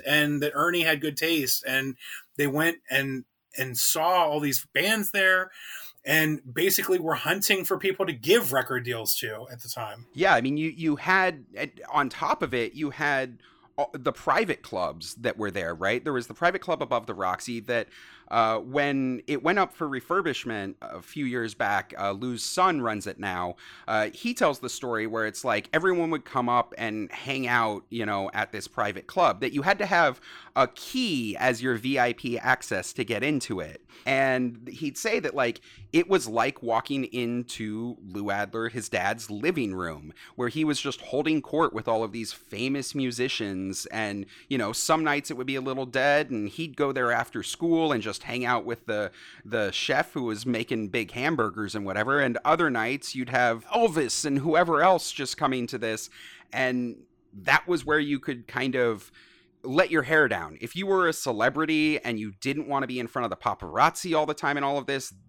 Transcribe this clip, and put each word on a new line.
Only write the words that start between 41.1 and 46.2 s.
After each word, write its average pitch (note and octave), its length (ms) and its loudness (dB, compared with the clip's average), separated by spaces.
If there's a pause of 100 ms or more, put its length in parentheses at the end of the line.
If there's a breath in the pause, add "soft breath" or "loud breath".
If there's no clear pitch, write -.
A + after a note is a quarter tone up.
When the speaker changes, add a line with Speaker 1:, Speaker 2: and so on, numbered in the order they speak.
Speaker 2:
court D#3 320 0
with G#2+ 140 -6
all A2+ 160 2
of G#2 80 -4
these A2+ 200 -8
famous C3 640 -4
musicians. A2+ 920 -2
And, G2+ 400 -4 (220 loud breath)
you C3+ 100 0
know, G#2+ 120 0
some D#3+ 320 2
nights C#3+ 280 0
it B2+ 60 -8
would B2+ 100 -6
be C3+ 80 -2
a C3 60 -4
little C3 260 -4
dead, C#3+ 420 4